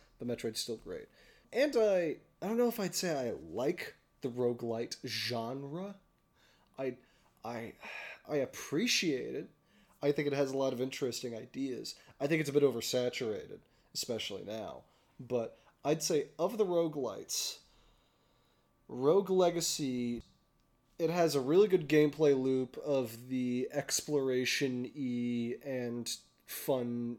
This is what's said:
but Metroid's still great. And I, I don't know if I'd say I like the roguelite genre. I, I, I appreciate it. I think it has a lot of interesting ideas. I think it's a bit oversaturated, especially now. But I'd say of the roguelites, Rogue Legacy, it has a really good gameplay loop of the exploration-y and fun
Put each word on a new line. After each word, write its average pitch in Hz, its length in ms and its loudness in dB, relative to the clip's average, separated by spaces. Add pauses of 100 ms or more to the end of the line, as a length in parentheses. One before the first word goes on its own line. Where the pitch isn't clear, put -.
(180)
but 120 100 -8
Metroid's 117 320 -4
still 113 180 -6
great. - 280 -10 (480)
And 269 240 2
I, 190 400 4 (240)
I 180 60 -4
don't 226 100 -2
know 240 100 4
if 226 120 -2
I'd 185 160 -2
say 180 160 -2
I 127 220 -2 (200)
like - 420 -2 (260)
the 131 80 -2
roguelite 120 640 -2 (100)
genre. 131 880 -6 (840)
I, 131 160 -4 (480)
I, 113 300 -8 (540)
I 151 100 -2
appreciate 135 1000 0
it. 156 140 -8 (520)
I 143 100 4
think 147 160 0
it 139 60 0
has 135 180 0
a 135 60 -2
lot 135 160 2
of 120 80 -2
interesting 127 540 -4
ideas. 120 600 -6 (240)
I 139 60 -2
think 156 140 2
it's 143 100 -2
a 135 40 -2
bit 143 100 6
oversaturated, 120 960 0 (340)
especially 104 500 -6
now. 95 400 -8 (360)
But 120 400 -4 (240)
I'd 156 180 2
say 151 260 2 (120)
of 202 180 0
the 214 80 4
roguelites, 151 920 -2 (1300)
Rogue 156 420 4
Legacy, 151 960 2 (720)
it 165 120 2
has 165 260 4
a 139 60 2
really 175 260 6
good 170 220 2
gameplay 151 520 6
loop 131 420 2
of 123 440 -2
the 127 460 0
exploration-y 127 1900 0
and 120 520 -4 (300)
fun 120 720 -2